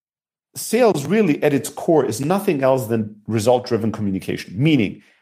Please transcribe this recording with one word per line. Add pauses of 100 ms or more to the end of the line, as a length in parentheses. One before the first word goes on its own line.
(560)
sales
really
at
its
core
is
nothing
else
than
result-driven
communication,
meaning (200)